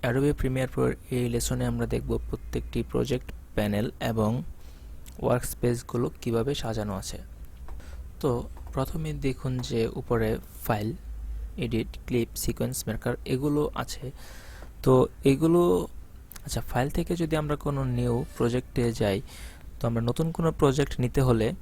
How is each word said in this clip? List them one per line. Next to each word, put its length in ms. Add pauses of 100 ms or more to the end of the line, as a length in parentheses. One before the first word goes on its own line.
Adobe 320
Premiere 340
Pro-র 180 (260)
এই 160
লেসনে 380
আমরা 220
দেখব 180 (180)
প্রত্যেকটি 500 (120)
প্রজেক্ট 360 (280)
প্যানেল 300 (260)
এবং 200 (920)
ওয়ার্কস্পেসগুলো 840 (140)
কিভাবে 300 (100)
সাজানো 400
আছে। 160 (1040)
তো 80 (440)
প্রথমে 360 (160)
দেখুন 280 (160)
যে 120 (200)
উপরে 280 (360)
ফাইল, 240 (760)
এডিট, 260 (160)
ক্লিপ, 220 (140)
সিকোয়েন্স 340 (100)
মেকার 260 (200)
এগুলো 280 (220)
আছে। 220 (800)
তো 80 (380)
এগুলো, 300 (840)
আচ্ছা, 160 (100)
ফাইল 160 (100)
থেকে 140 (100)
যদি 200
আমরা 140 (100)
কোনো 160 (160)
নিউ 180 (220)
প্রজেক্টে 460 (180)
যাই, 160 (600)
তো 120
আমরা 200
নতুন 180 (100)
কোনো 120 (120)
প্রজেক্ট 320 (100)
নিতে 240
হলে 200 (140)